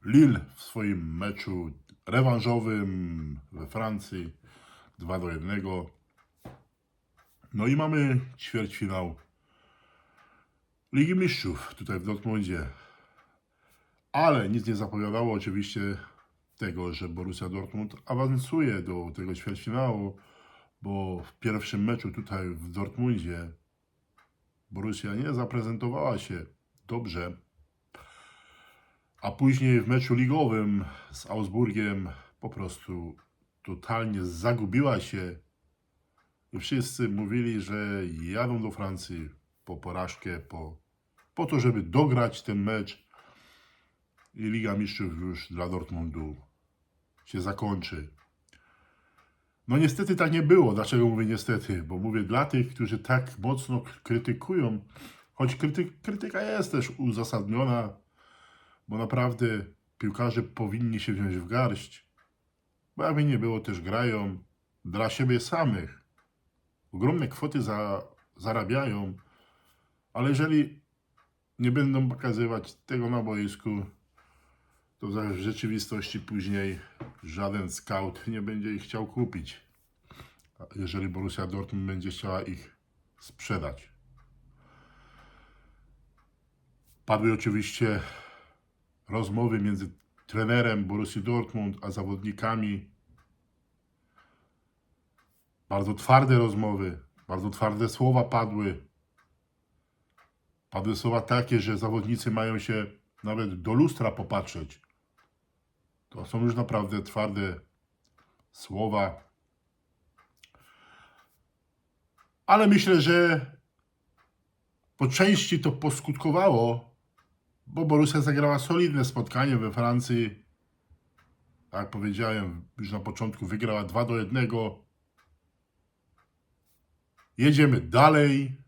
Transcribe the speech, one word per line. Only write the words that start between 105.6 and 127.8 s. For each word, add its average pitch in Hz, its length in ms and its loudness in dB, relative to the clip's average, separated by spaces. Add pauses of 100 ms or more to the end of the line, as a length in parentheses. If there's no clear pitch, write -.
To 90 160 -12
są 113 180 -2
już 117 120 2
naprawdę 104 480 -2
twarde 101 560 -4 (920)
słowa. 101 720 -2 (3250)
Ale 208 220 8
myślę, 190 340 8
że 170 440 6 (1500)
po 135 100 4
części 185 520 6
to 143 120 2
poskutkowało, 143 1200 2 (760)
bo 165 180 -2
Borussia 151 360 6
zagrała 143 380 4
solidne 160 460 2
spotkanie 127 520 0
we 110 140 0
Francji. 120 720 0 (1200)
Tak 98 120 -6
jak 98 80 -6
powiedziałem, 101 760 -2 (120)
już 101 140 -8
na 104 80 -4
początku 107 460 -6
wygrała 107 380 -2
dwa 113 220 0
do 117 120 0
jednego. 110 680 -2 (2500)
Jedziemy 143 440 8